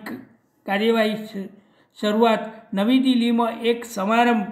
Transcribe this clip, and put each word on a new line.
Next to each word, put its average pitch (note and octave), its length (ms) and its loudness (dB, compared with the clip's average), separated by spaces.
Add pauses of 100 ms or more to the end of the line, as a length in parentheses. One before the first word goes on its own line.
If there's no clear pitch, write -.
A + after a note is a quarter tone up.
ક-, - 180 -14 (440)
કાર્યવાહી G#3+ 580 0
શ-, G3 260 -12 (480)
શરૂઆત G#3+ 480 2 (260)
નવી A3+ 300 2
દિલ્હીમાં A#3 640 0
એક A#3 200 -2
સમારંભ A3 640 0